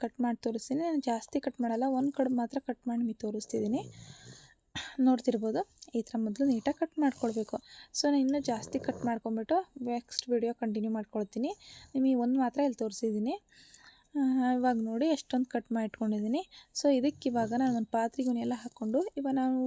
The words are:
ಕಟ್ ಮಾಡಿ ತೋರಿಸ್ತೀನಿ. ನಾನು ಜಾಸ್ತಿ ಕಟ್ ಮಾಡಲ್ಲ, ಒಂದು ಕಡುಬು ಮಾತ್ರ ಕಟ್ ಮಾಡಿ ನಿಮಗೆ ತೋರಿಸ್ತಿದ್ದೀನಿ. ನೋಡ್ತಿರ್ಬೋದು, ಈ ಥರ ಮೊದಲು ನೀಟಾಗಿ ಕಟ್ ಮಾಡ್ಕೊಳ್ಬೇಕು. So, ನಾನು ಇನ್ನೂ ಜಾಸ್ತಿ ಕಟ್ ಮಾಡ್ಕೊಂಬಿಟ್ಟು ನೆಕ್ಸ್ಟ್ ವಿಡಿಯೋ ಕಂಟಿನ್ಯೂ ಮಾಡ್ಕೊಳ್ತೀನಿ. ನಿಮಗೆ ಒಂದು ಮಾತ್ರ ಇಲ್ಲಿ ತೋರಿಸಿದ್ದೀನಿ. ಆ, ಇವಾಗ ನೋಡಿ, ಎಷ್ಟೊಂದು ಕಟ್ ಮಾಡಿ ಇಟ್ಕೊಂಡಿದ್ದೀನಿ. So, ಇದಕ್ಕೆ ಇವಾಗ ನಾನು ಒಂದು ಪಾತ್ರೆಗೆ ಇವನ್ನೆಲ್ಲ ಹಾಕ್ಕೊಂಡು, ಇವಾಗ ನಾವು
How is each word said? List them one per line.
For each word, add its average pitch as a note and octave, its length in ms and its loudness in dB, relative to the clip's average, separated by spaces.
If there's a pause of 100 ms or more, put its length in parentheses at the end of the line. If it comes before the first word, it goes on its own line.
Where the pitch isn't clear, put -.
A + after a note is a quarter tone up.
ಕಟ್ A#3 220 -6
ಮಾಡಿ A#3+ 220 0
ತೋರಿಸ್ತೀನಿ. A#3 420 -2
ನಾನು D#4+ 200 0
ಜಾಸ್ತಿ A#3 380 -2
ಕಟ್ C4 180 -6
ಮಾಡಲ್ಲ, A#3 220 0 (120)
ಒಂದು C#4 200 0
ಕಡುಬು B3+ 220 2
ಮಾತ್ರ A#3 180 -2 (100)
ಕಟ್ A#3+ 200 -6
ಮಾಡಿ A#3 140 -2
ನಿಮಗೆ A#3+ 220 -4
ತೋರಿಸ್ತಿದ್ದೀನಿ. G#3+ 580 -2 (1300)
ನೋಡ್ತಿರ್ಬೋದು, A#3+ 540 2 (360)
ಈ A3+ 100 0
ಥರ - 80 -8 (100)
ಮೊದಲು G#3+ 240 0
ನೀಟಾಗಿ B3+ 320 0
ಕಟ್ D#4+ 220 -4
ಮಾಡ್ಕೊಳ್ಬೇಕು. A3+ 520 0 (420)
So, - 100 -2
ನಾನು C#4+ 160 4
ಇನ್ನೂ C#4 260 2
ಜಾಸ್ತಿ A#3 380 -2
ಕಟ್ B3 220 -4
ಮಾಡ್ಕೊಂಬಿಟ್ಟು A3+ 480 0 (320)
ನೆಕ್ಸ್ಟ್ - 440 -6
ವಿಡಿಯೋ A#3 280 2
ಕಂಟಿನ್ಯೂ A3 360 -2
ಮಾಡ್ಕೊಳ್ತೀನಿ. A3 560 -4 (420)
ನಿಮಗೆ C4 200 4 (100)
ಒಂದು B3+ 180 2
ಮಾತ್ರ A#3+ 240 -2
ಇಲ್ಲಿ A#3+ 160 -2
ತೋರಿಸಿದ್ದೀನಿ. A3 520 -2 (840)
ಆ, C#4 40 2 (380)
ಇವಾಗ B3 160 4 (140)
ನೋಡಿ, A#3+ 280 2
ಎಷ್ಟೊಂದು B3+ 380 -2
ಕಟ್ A#3 220 -4
ಮಾಡಿ A3 140 0
ಇಟ್ಕೊಂಡಿದ್ದೀನಿ. A3 520 -2 (380)
So, - 40 2 (140)
ಇದಕ್ಕೆ C#4+ 340 0
ಇವಾಗ A3+ 180 0 (120)
ನಾನು B3+ 180 2
ಒಂದು G#3+ 160 -6
ಪಾತ್ರೆಗೆ A#3 320 0
ಇವನ್ನೆಲ್ಲ A#3 360 0
ಹಾಕ್ಕೊಂಡು, A#3+ 360 -2 (200)
ಇವಾಗ C4+ 200 0
ನಾವು C4 260 2